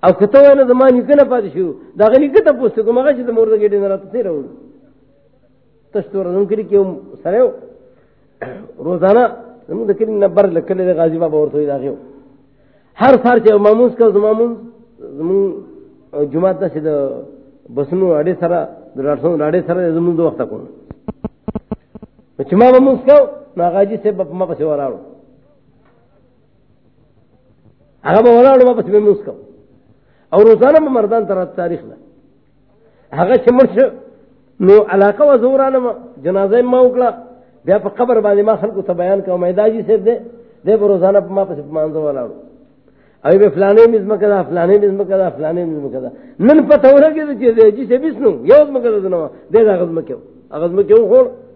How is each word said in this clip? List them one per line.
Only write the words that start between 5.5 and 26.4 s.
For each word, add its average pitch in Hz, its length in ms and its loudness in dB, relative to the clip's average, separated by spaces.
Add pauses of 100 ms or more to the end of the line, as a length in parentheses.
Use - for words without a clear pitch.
تش 202 200 -6
تور 190 140 -6
زموږ 190 220 -2
کلي 208 160 -2
کې 175 80 -8
یو 202 140 2 (360)
سړی 196 220 -2
و، 240 60 0 (1400)
روزانه 190 380 2 (440)
زموږ 208 180 -8
د 202 120 -2
کلي 220 140 -4
نه 202 240 0
بر 196 100 2
له 165 140 -2
کلي 185 260 -6
د 180 120 0
غازي 165 200 -2
بابا 160 200 -4
ورته 147 180 -4
وایي، 151 100 -2
د 143 100 -6
هغې 135 160 -8
و. - 40 -12 (1040)
هر 262 240 4
سهار 240 160 2
چې 226 120 2
یو 208 80 2
ماموز 214 380 2
کوو، 220 200 2
زما 208 160 0
مونځ، 233 220 -2 (640)
زموږ 185 240 -2 (920)
جومات 180 280 -2
داسې 156 180 -6 (100)
د - 20 -4 (840)
بسونو 156 320 -4 (140)
اډې 170 200 -2
سره، 175 180 -2 (380)
د - 100 -12
ډاکټر 143 160 -4
صاحب 160 200 -2
اډې 156 240 -2
سره 170 320 -4
زموږ 170 180 -2
د 160 40 -2
وخته 156 240 -2
کوم. 107 180 -12 (1800)
نو 139 100 -6
چې 180 60 -2
ما 220 180 6
به 254 140 6
مونځ 269 220 0
کوو، 285 160 6 (320)
نو 175 80 -8
هغه 175 120 -2
حاجي 202 200 -2
صاحب 202 200 -4
به 185 80 -6
په 160 100 -14
ما 185 120 -6
پسې 160 160 -8
ولاړ 143 300 -4
و. 92 60 -14 (3000)